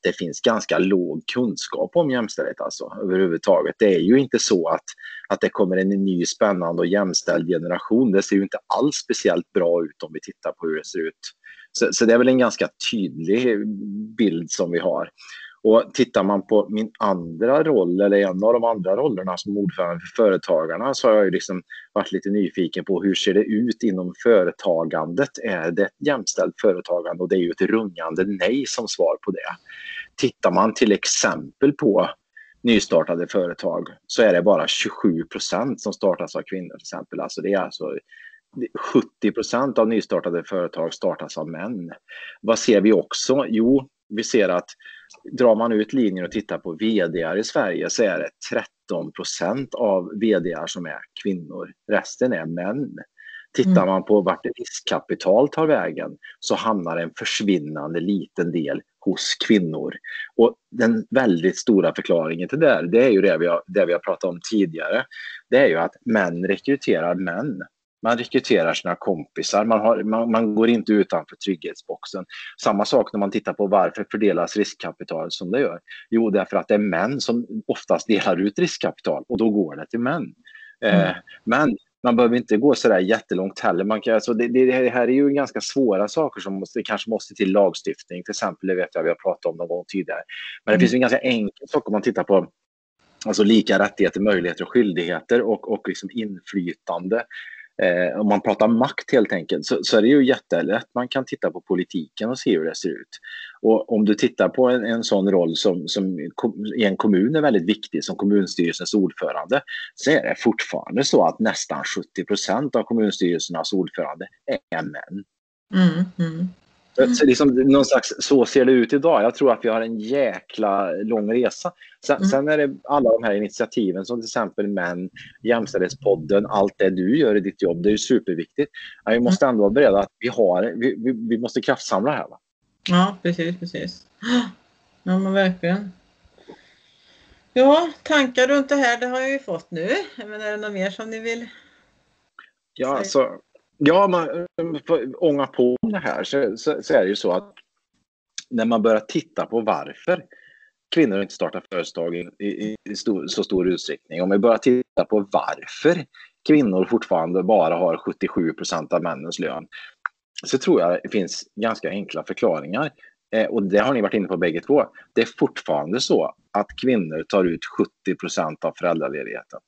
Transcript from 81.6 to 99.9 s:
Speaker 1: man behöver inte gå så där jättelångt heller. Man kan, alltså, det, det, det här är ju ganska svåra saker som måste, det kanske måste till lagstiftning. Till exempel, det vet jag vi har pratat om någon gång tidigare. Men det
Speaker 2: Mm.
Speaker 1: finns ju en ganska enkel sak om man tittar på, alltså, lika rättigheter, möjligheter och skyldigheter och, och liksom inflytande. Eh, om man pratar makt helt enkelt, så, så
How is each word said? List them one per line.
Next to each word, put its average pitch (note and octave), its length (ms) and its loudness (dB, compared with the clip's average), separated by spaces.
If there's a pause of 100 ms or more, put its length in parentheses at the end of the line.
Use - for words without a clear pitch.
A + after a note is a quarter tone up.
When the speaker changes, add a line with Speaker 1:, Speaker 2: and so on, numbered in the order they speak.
Speaker 1:
man A#2+ 120 4
behöver A#2+ 200 4
inte A2+ 220 0
gå C3 180 6
så - 120 0
där G2+ 120 6
jättelångt F#2+ 600 -2
heller. F#2+ 240 0
Man G#2 180 -2
kan, A2+ 120 0
alltså, A2+ 200 0
det, A#2 140 0
det, B2+ 180 4
det B2+ 240 2
här A#2+ 180 0
är B2+ 60 2
ju C#3+ 160 4
ganska C#3 320 -2
svåra G#2 460 0
saker C#3 340 -4
som G2 120 -8
måste, F#2+ 260 -8
det G#2 40 -4
kanske G#2+ 260 -6
måste G#2 260 -6
till F#2+ 160 0
lagstiftning. F#2+ 720 0
Till - 80 -12
exempel, F#2+ 360 -6
det F#2 80 0
vet F2+ 180 -2
jag E2+ 100 -4
vi E2 60 0
har E2+ 60 0
pratat - 300 -6
om E2 120 -4
någon E2+ 100 -8
gång F2 200 -6
tidigare. E2+ 340 -6 (440)
Men F3+ 60 2
det F3+ 40 6
Speaker 2:
Mm. F3+ 40 4
Speaker 1:
finns F3+ 140 6
ju - 20 0
en B2+ 60 4
ganska B2 180 2
enkel A#2 480 -4
sak - 200 -2
om G2+ 40 -4
man G#2 100 0
tittar G#2+ 220 -2
på, F#2 240 4 (800)
alltså, G#2+ 180 2
lika G2+ 360 4
rättigheter, G2 420 0
möjligheter F2+ 420 0
och - 80 -10
skyldigheter F2+ 720 0
och, G#2+ 300 -4
och - 160 -4
liksom F#2+ 240 -8
inflytande. F#2+ 1120 -6 (580)
Eh, F2+ 360 0
om G#2+ 80 0
man G2+ 140 2
pratar A2 260 2
makt A#2 440 0
helt A#2 200 4
enkelt, E2+ 340 -4
så, - 160 -2
så - 160 2